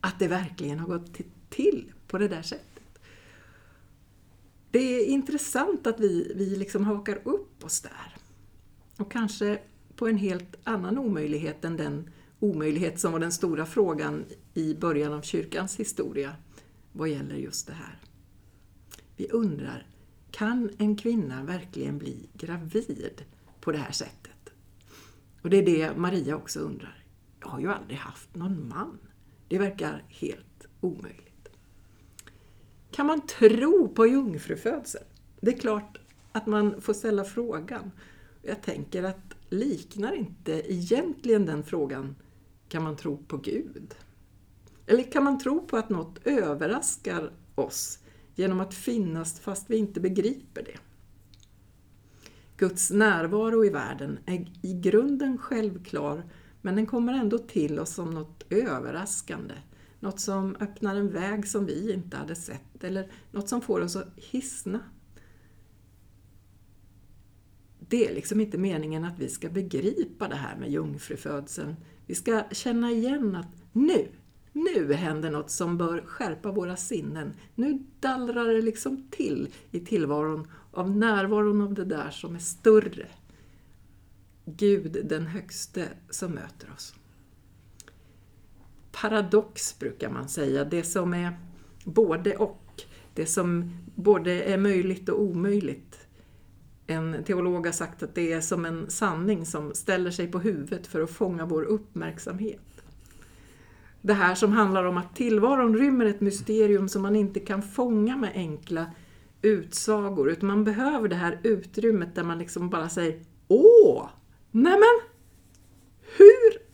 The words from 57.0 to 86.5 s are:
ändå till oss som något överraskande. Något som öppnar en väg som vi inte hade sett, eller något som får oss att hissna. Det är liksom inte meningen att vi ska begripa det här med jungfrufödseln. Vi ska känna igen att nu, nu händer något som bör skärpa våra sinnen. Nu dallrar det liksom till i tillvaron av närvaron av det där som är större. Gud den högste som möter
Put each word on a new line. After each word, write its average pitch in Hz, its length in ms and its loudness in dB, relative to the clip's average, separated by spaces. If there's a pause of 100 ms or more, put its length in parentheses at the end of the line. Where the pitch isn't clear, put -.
ändå 233 260 0
till 151 400 -2
oss 160 160 -8
som 170 160 -8
något 156 400 -12
överraskande. 160 1040 -4 (460)
Något 190 200 -8
som 190 400 -4
öppnar 202 360 -4
en 202 140 0
väg 196 380 -6
som 202 180 -2
vi 170 260 -4
inte 175 240 -8
hade 151 180 -8
sett, - 500 -16
eller 190 260 -6 (200)
något 202 180 -8
som 240 120 -2
får 196 200 -2
oss 175 160 -4
att - 200 -10
hissna. - 640 -8 (3000)
Det 233 300 2
är - 60 -4
liksom - 260 -2
inte 214 180 -2
meningen 160 460 -2
att 175 140 -8
vi 131 100 -6
ska - 200 -10
begripa 185 800 -4
det - 80 -6
här 139 200 -8
med - 140 -8
jungfrufödseln. 147 1080 -8 (300)
Vi 180 80 -8
ska 214 360 0
känna 233 400 -2
igen 233 460 0
att 170 120 -8 (240)
nu, 277 360 4 (440)
nu 294 400 0
händer 156 380 -2
något 151 200 -6
som 175 280 -2
bör 170 280 -2
skärpa 190 460 -6
våra 185 240 -4
sinnen. 151 580 -6 (200)
Nu 269 300 -2 (160)
dallrar 247 440 -2
det 226 180 4
liksom 269 480 -4
till 147 380 -4 (220)
i 175 100 -6
tillvaron 156 680 -2 (240)
av 180 180 -4
närvaron 208 680 2
av 202 140 0
det 196 100 -6
där 156 260 -4
som 170 240 -12
är 170 40 -10
större. - 720 4 (1400)
Gud 165 600 0
den 156 220 -4
högste 175 600 -8 (220)
som 180 220 -8
möter - 400 -14